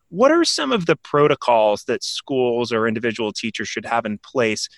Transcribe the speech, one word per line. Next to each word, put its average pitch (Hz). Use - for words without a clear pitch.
What 240
are 330
some 285
of 196
the 165
protocols 120
that 113
schools 120
or 113
individual 110
teachers 110
should 113
have 117
in 107
place 110